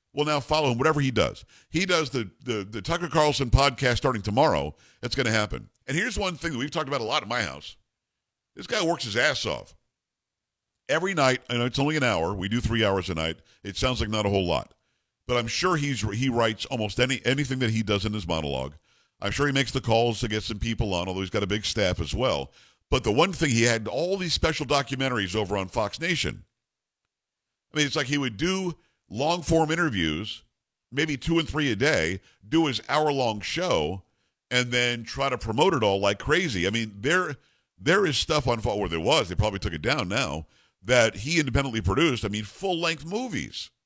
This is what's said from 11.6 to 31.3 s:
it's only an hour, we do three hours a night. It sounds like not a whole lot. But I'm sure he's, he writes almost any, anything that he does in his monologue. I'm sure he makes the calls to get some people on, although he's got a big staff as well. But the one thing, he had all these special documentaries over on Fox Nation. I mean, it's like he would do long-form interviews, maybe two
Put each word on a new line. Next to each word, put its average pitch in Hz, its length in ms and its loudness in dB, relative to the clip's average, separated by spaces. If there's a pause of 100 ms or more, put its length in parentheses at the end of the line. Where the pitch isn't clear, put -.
it's 123 160 -2
only 147 180 0
an 143 60 0
hour, 92 300 2
we 98 160 -4
do 113 120 0
three 113 240 0
hours 98 260 2
a 85 40 -4
night. 80 240 -2 (240)
It 98 140 -10
sounds 127 240 -2
like 110 80 -2
not 107 160 0
a 101 60 2
whole 98 160 2
lot. 76 260 -2 (540)
But 123 100 0
I'm 117 120 0
sure 175 280 0
he's, 143 240 -2
he 110 280 -2
writes 113 380 0
almost 110 340 -4
any, 127 240 2
anything 131 340 0
that 120 120 2
he 110 120 0
does 101 240 0
in 107 60 -2
his 104 140 -8
monologue. 71 480 -2 (460)
I'm 101 120 -4
sure 143 140 0
he 143 60 0
makes 135 200 0
the 131 80 -2
calls 113 400 2
to 120 80 -2
get 104 160 -4
some 107 160 -8
people 110 340 -2
on, 87 140 -2
although 92 120 -4
he's 92 100 -4
got 104 120 0
a 98 60 -2
big 107 160 -2
staff 92 360 0
as 78 140 -4
well. 95 380 -2 (360)
But 123 160 0
the 107 80 2
one 165 200 4
thing, 156 180 0
he 113 140 4
had 113 240 2
all 170 280 -2
these 180 160 -4
special 160 320 0
documentaries 127 680 0
over 104 220 0
on 95 120 -2
Fox 107 320 -4
Nation. 139 440 -4 (1300)
I 147 40 0
mean, 147 80 4
it's 131 100 -4
like 143 100 0
he 143 120 0
would 127 180 -2
do 180 400 -2 (340)
long-form 156 640 2
interviews, 104 720 -2 (480)
maybe 147 240 -2
two 165 240 0